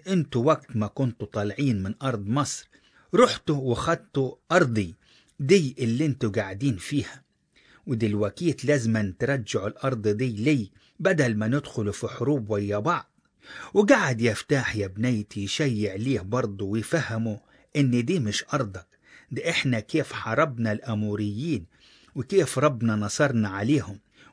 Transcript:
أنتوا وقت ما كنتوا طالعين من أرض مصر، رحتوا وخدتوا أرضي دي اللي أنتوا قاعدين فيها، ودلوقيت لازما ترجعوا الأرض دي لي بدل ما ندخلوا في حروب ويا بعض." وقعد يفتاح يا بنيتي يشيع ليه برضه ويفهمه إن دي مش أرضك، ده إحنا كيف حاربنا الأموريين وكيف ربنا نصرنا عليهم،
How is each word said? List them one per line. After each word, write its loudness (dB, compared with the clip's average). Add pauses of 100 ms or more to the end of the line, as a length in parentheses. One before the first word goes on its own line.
أنتوا 0
وقت 0
ما 0
كنتوا -4
طالعين -2
من -4
أرض -4
مصر، -2 (460)
رحتوا 4
وخدتوا -2 (180)
أرضي 2 (460)
دي 4
اللي 0
أنتوا 0
قاعدين -2
فيها، -6 (640)
ودلوقيت -2
لازما 2
ترجعوا -2
الأرض -4
دي 0
لي 0 (300)
بدل 2
ما 0
ندخلوا -2
في -6
حروب -2
ويا 0
بعض." -2 (640)
وقعد 6
يفتاح 0
يا 0
بنيتي -2
يشيع -2
ليه -2
برضه -2
ويفهمه -2 (360)
إن 4
دي 0
مش -2 (100)
أرضك، -6 (320)
ده -4
إحنا 0
كيف -2
حاربنا 0
الأموريين -4 (480)
وكيف 2
ربنا 2
نصرنا 2
عليهم، 0 (340)